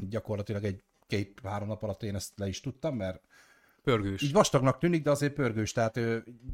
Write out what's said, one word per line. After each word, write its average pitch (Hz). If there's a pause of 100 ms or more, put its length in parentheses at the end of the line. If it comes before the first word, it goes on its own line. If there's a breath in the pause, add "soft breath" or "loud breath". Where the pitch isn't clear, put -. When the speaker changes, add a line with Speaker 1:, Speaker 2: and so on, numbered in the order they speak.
Speaker 1:
gyakorlatilag 104
egy 98 (240)
két-három 101
nap 104
alatt 104
én 104
ezt -
le 101
is 95
tudtam, -
mert 95 (640 soft breath)
Speaker 2:
Pörgős. 98
Speaker 1:
Így 143
vastagnak 135
tűnik, 170
de 147
azért 143
pörgős, 110
tehát, 113
ö, 113 (360)